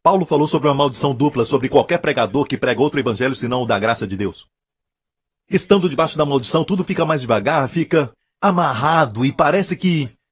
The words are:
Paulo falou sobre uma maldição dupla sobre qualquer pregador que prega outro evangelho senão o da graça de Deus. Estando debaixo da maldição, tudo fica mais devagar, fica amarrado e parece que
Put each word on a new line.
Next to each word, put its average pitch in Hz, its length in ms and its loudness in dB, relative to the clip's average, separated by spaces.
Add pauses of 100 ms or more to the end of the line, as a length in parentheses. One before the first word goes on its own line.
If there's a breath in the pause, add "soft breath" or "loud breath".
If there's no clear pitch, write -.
Paulo 185 240 2
falou 151 220 2
sobre 151 220 0
uma 143 60 2
maldição 139 380 0
dupla 127 320 0
sobre 131 240 0
qualquer 147 300 2
pregador 131 480 -2
que 135 100 -6
prega 123 240 0
outro 147 200 0
evangelho 123 340 -2
senão 127 280 -4
o 120 40 -4
da 113 140 0
graça 113 260 -2
de 95 100 -8
Deus. 98 300 -8 (1040)
Estando 190 400 2
debaixo 151 280 -2
da 151 80 0
maldição, 143 380 0
tudo 185 220 -2
fica 175 200 -2
mais 156 180 0
devagar, 123 460 0
fica 156 440 0 (300)
amarrado 147 840 0
e 135 80 2
parece 170 440 0
que 160 340 0 (220)